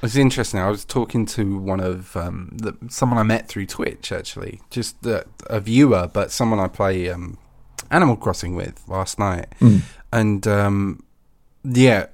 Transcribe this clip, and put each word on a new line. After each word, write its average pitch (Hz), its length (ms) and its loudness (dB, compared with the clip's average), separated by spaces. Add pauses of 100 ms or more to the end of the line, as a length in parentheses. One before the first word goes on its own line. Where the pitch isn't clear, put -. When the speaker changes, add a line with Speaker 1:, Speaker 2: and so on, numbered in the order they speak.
Speaker 1:
It's 113 140 -4
interesting. 127 440 2
I 95 100 0
was 104 160 -6
talking 113 400 -2 (100)
to 98 220 -2
one 95 220 -2
of, 92 360 -6
um, 90 380 -8
the, 110 200 -8 (140)
someone 123 300 0
I 110 40 2
met 110 260 0
through 98 180 -8
Twitch, - 460 -8
actually, - 480 -10 (100)
just - 360 -8
a, 113 200 -2 (220)
a 110 120 -2
viewer, 110 520 4
but 101 180 0
someone 113 300 0
I 92 80 0
play, 95 420 -2
um, 87 260 -10 (540)
Animal 147 260 4
Crossing 90 380 -4
with - 340 -8
last 95 300 -6
night. 95 300 -2 (120)
Speaker 2:
Mm. 107 200 8 (320)
Speaker 1:
And, 107 340 0
um, 101 580 0 (600)
yeah, 123 500 6